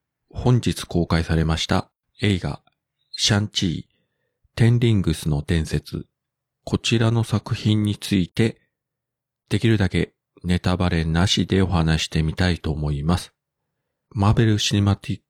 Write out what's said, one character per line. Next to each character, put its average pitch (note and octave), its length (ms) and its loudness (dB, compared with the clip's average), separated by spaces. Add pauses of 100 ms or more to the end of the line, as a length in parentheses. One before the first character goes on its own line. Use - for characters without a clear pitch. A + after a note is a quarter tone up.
(280)
本 - 280 0
日 - 280 -2
公 E2+ 220 -2
開 E2 160 2
さ E2 140 0
れ D#2+ 80 2
ま D#2+ 120 0
し - 120 -6
た - 240 -2 (280)
映 G2+ 200 0
画、 - 200 -8 (520)
シ - 220 0
ャ G2+ 80 2
ン G#2 80 -4
チ D2+ 380 -4
ー、 - 680 -20
テ A#2 140 4
ン A#2+ 100 2
リ A#2 120 4
ン G#2 80 2
グ E2 140 0
ス - 140 -8
の D2 140 0
伝 E2 240 0
説、 - 420 -6 (560)
こ - 140 -2
ち - 200 0
ら A2+ 140 2
の A#2 100 2
作 - 320 -4
品 G#2+ 300 0
に G#2 100 0
つ - 220 -4
い F2+ 100 2
て、 - 340 -2 (880)
で G#2 120 0
き A2+ 80 2
る A2 100 4
だ F#2+ 100 2
け E2+ 240 -2 (300)
ネ F2+ 160 0
タ F2+ 180 0
バ F2+ 120 2
レ E2 160 0
な E2 240 2
し F#2 180 0
で F#2+ 160 2
お F2+ 60 0
話 D#2+ 380 0
し - 20 -8
て D#2+ 160 0
み D#2 100 -2
た F2+ 160 0
い E2 80 -2
と - 140 -4
思 D2 180 -4
い C#2+ 140 -4
ま E2+ 140 2
す。 - 140 -16 (800)
マ G2+ 220 2
ー - 20 2
ベ A2+ 120 2
ル・ G#2+ 120 2
シ - 160 -2
ネ G2+ 60 2
マ G2+ 160 2
テ - 160 -8
ィ F#2 60 -8
ッ - 120 -20